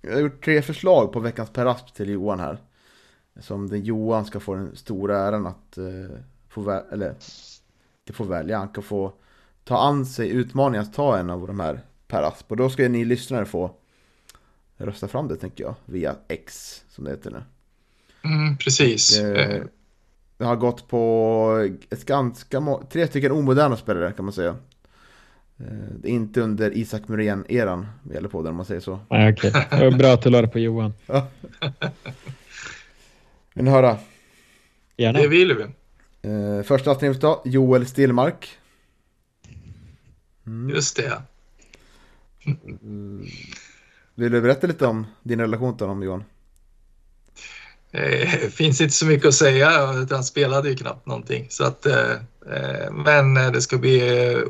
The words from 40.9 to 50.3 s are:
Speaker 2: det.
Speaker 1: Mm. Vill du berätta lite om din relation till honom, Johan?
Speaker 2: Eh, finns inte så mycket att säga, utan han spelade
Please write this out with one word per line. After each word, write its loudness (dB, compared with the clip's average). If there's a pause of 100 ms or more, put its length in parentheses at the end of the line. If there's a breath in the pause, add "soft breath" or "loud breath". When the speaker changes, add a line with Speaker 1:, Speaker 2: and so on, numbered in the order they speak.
Speaker 2:
det. -4 (1600 soft breath)
Speaker 1:
Mm. -14 (880 loud breath)
Vill -2
du 4
berätta 4
lite 0
om -2 (160)
din -2
relation -2
till -4
honom, -6
Johan? -6 (1700 loud breath)
Speaker 2:
Eh, 0
finns 0
inte 2
så 2
mycket 4
att 6
säga, 4
utan -4
han -4
spelade 0